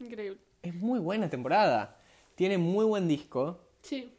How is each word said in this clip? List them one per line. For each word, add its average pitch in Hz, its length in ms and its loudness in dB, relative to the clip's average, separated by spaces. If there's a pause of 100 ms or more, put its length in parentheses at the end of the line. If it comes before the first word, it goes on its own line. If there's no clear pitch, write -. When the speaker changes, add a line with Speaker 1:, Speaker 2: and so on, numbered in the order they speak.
Speaker 1:
Increíble. 190 380 -12 (240)
Speaker 2:
Es 175 120 -8
muy 220 260 -2
buena 185 300 -2
temporada. 131 680 2 (400)
Tiene 190 220 2
muy 180 260 2
buen 202 240 2
disco. 147 520 -2 (220)
Speaker 1:
Sí. 254 360 -10